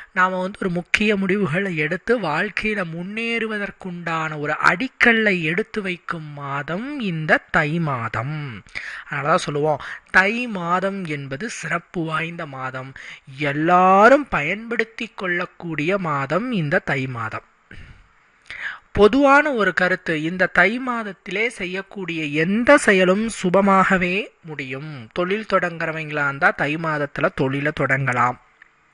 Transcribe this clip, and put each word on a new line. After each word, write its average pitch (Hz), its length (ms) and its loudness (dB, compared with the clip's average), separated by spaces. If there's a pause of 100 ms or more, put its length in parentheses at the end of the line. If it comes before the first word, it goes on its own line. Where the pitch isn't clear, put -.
(140)
நாம 185 280 0
வந்து 185 200 -6
ஒரு 196 80 -2
முக்கிய 202 460 0
முடிவுகளை 190 640 0
எடுத்து 175 420 0
வாழ்க்கையில 196 640 -2
முன்னேறுவதற்குண்டான 185 1500 -6
ஒரு 147 240 -2
அடிக்கல்லை 214 800 2
எடுத்து 175 400 -2
வைக்கும் 170 520 -8
மாதம் 143 640 -6
இந்த 170 400 0 (120)
தை 160 280 0
மாதம். 131 840 -4 (460)
அதனாலதான் 151 360 0
சொல்லுவோம், 147 340 0 (320)
தை 214 360 2
மாதம் 185 580 -2
என்பது 143 440 -8
சிறப்பு 170 540 -6
வாய்ந்த 165 420 -6
மாதம், 131 480 -10 (440)
எல்லாரும் 185 920 6
பயன்படுத்தி 220 880 -4
கொள்ளக்கூடிய 175 840 -4
மாதம் 160 540 -2
இந்த 170 280 0
தை 135 280 -2
மாதம். 120 400 -8 (1400)
பொதுவான 277 600 6
ஒரு 202 220 2
கருத்து, 180 480 0
இந்த 180 240 0
தை 190 340 2
மாதத்திலே 220 680 -6
செய்யக்கூடிய 180 760 -8
எந்த 196 520 4
செயலும் 190 520 4
சுபமாகவே 190 1000 2 (140)
முடியும். 139 720 -10
தொழில் 190 400 -2
தொடங்குறவங்களா 160 720 -2
இருந்தா 139 280 2
தை 147 240 -2
மாதத்துல 156 600 -2
தொழிலை 143 440 0
தொடங்கலாம், 127 580 0 (560)